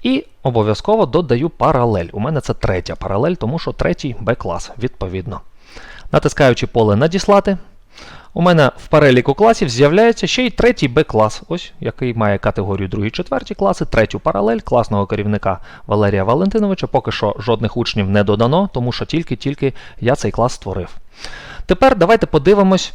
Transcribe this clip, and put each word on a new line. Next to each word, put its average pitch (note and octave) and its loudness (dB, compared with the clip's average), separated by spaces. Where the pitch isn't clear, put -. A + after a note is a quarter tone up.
І C4 0
обов'язково B2 2
додаю C#3 0
паралель, A#2+ 0
у G2 -8
мене C3+ -2
це - -4
третя F#2 -4
паралель, G#2 -2
тому D3 -4
що - -6
третій D3 -4
Б A2 -2
клас, F2 -8
відповідно. F#2+ -8
Натискаючи C3+ 2
поле G#2+ 2
«Надіслати», F#3+ 2
у - -2
мене E3 6
в - -18
переліку C#3 4
класів G#3+ 4
з'являється E3 4
ще B3+ 0
й A#3+ 0
третій A3+ 2
Б B2+ 2
клас, G#2+ 0
ось - -8
який A#2+ -4
має G#2+ 2
категорію G2 -2
другі, G2+ -4
четверті - -6
класи, G3 0
третю - 0
паралель A2 0
класного G#2+ 0
керівника G#2 -2
Валерія G2+ 0
Валентиновича. F#3+ 0
Поки A#2+ -2
що G#2 -4
жодних A2+ -2
учнів A2 -2
не G#2 2
додано, A#2 0
тому B2 -4
що - -6
тільки-тільки C#3 -4
я A#2+ 2
цей - -4
клас A#2+ 0
створив. F#2 -8
Тепер C4 2
давайте F#3+ 4
подивимось F#3+ 2